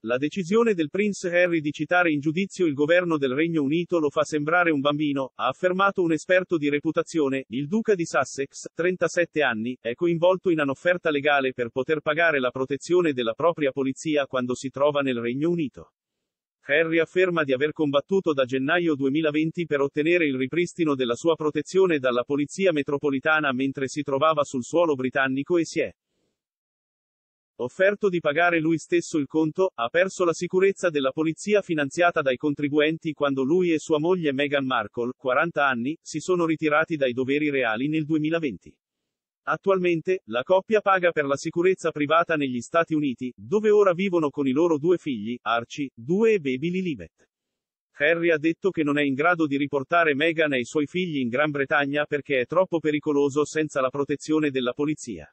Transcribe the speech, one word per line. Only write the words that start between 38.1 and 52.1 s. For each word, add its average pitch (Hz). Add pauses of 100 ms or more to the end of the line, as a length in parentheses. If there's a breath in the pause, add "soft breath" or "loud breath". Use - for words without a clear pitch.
Attualmente, 180
la 117
coppia 190
paga 185
per 151
la 139
sicurezza 170
privata 160
negli 131
Stati 170
Uniti, 127
dove 202
ora 208
vivono 170
con 139
i 131
loro 160
due 165
figli, 120
Archie, 117
due 190
e 208
baby 135
Lilibet. 170 (720)
Harry 170
ha 160
detto 165
che 165
non 147
è 147
in 139
grado 160
di 139
riportare 143
Meghan 156
e 123
i 120
suoi 147
figli 175
in 127
Gran 147
Bretagna 143
perché 143